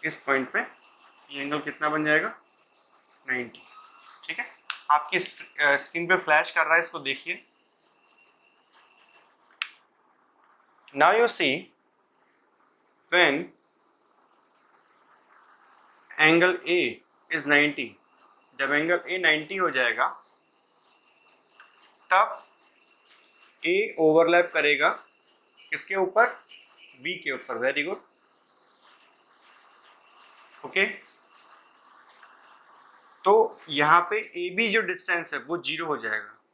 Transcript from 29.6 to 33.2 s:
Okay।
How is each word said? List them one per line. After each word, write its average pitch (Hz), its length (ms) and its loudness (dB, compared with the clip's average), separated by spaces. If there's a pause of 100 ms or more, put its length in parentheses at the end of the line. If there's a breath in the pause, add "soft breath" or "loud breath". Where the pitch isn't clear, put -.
Okay। 190 200 0 (2500)